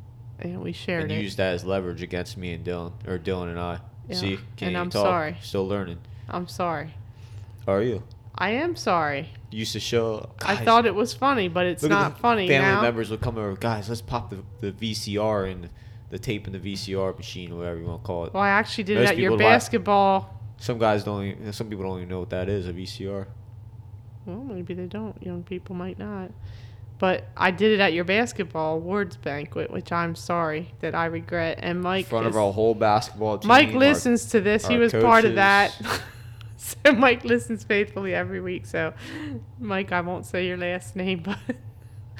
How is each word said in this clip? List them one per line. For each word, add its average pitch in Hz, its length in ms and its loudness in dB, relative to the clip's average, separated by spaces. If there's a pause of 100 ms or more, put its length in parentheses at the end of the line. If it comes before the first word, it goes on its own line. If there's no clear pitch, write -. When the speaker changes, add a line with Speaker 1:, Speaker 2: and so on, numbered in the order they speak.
(380)
Speaker 1:
And 180 240 -8
we 175 100 -6
shared 165 320 -4
Speaker 2:
and 151 80 -4
Speaker 1:
it. 151 100 -2
Speaker 2:
used 95 140 -6
that 95 180 2
as 87 100 -4
leverage 90 380 -2
against 90 340 -6
me 90 180 -6
and 82 100 -8
Dylan, 87 280 -4 (140)
or 92 120 -2
Dylan 90 320 -2
and 85 100 -6
I. 87 180 -4 (300)
Speaker 1:
Yeah, 185 80 -6
Speaker 2:
See, 196 200 -2
can't - 60 -10 (200)
Speaker 1:
and 180 80 -2
Speaker 2:
even 180 60 -2
Speaker 1:
I'm 180 140 -2
Speaker 2:
talk. - 140 2
Speaker 1:
sorry. 175 380 2
Speaker 2:
Still 95 260 -2
learning. 87 300 -4 (320)
Speaker 1:
I'm 175 180 -6
sorry. 160 460 -4 (720)
Speaker 2:
Are 98 160 4
you? 113 200 0 (320)
Speaker 1:
I 185 160 -2
am 320 260 -2
sorry. 160 520 0 (220)
Speaker 2:
You 107 100 -8
used 110 120 -4
to 107 80 -4
show, 113 500 0 (120)
Speaker 1:
I 196 140 0
Speaker 2:
guys, 117 80 -4
Speaker 1:
thought 233 220 8
it 185 80 2
was 226 180 0
funny, 254 360 2
but 180 180 0
it's 175 160 -2
Speaker 2:
look 214 100 4
at - 20 6
Speaker 1:
not 190 220 4
Speaker 2:
the - 40 -18
Speaker 1:
funny 226 280 4
Speaker 2:
family 147 260 6
Speaker 1:
now. 208 80 4
Speaker 2:
members 113 280 2
would 110 100 -4
come 117 160 -2
over, 101 200 -2
"Guys, 107 320 -2
let's 117 120 -4
pop 117 300 -4
the, 95 120 -10 (180)
the 101 120 -4
V 110 220 -4
C 104 240 -4
R 107 280 2
and 90 220 -8 (420)
the - 80 -8
tape 104 280 -4
in 95 60 -8
the 95 60 -6
V 98 180 -6
C 95 180 -6
R 95 200 0
machine," 90 360 -12
or 85 80 -10
whatever 85 220 -6
you 82 60 -10
wanna 85 160 -6
call 87 240 -4
it. - 80 -8
Speaker 1:
Well, 196 80 0
I 202 80 4
actually 214 340 2
did 208 140 2
Speaker 2:
Most 208 100 6
Speaker 1:
it - 40 6
at 160 60 0
your 226 140 2
Speaker 2:
people 214 140 4
li- 226 60 10
Speaker 1:
basketball. 196 840 4 (200)
Speaker 2:
Some 120 200 -2
guys 107 260 4
don't 101 200 -2
even, 101 280 -6
some 110 160 -6
people 98 160 -6
don't 92 140 -4
even 90 120 -8
know 92 100 -4
what 90 100 -6
that 92 180 -2
is, 95 200 -2
a 90 40 -4
V 92 140 -8
C 95 220 -8
R. 98 180 -6 (1000)
Speaker 1:
Well, 180 180 -8
maybe 180 300 -8
they 180 120 -6
don't. 202 360 -8
Young 175 200 -8
people 180 320 -10
might 180 240 -8
not. 202 320 -8 (680)
But 185 260 2 (120)
I 185 160 4
did 208 200 4
it 196 80 4
at 190 120 6
your 175 120 0
basketball 175 720 0
awards 185 400 -2
banquet, 147 540 -6
which - 220 -8
I'm 170 220 0
sorry 165 680 -2
that 156 140 -2
I 165 120 0
regret. 165 560 -2
And 175 180 -2
Mike 185 260 0
Speaker 2:
In - 40 -14
front 113 160 2
of 107 60 2
Speaker 1:
is 107 40 0
Speaker 2:
our 104 160 4
whole 110 220 4
basketball 104 640 2
team, 202 100 0
Speaker 1:
Mike 262 240 10
Speaker 2:
our, 254 60 2
Speaker 1:
listens 262 480 4
to 226 140 4
this. 208 260 2
He 240 80 2
Speaker 2:
our 240 60 4
Speaker 1:
was 233 120 4
part 226 320 8
of 180 120 4
that. 196 360 6 (100)
Speaker 2:
coaches. - 240 -4
Speaker 1:
<laughs> - 60 -16 (480)
So - 320 4
Mike 240 320 6
listens 240 380 0
faithfully 202 500 0
every 180 280 -2
week. 185 260 -6
So, 160 260 -2 (680)
Mike, 196 320 -2
I 180 80 2
won't 175 260 -6
say 180 220 -2
your 180 80 -4
last 180 400 -6
name, 185 240 -2
<laughs> 156 40 -10
but 202 140 -4 (800)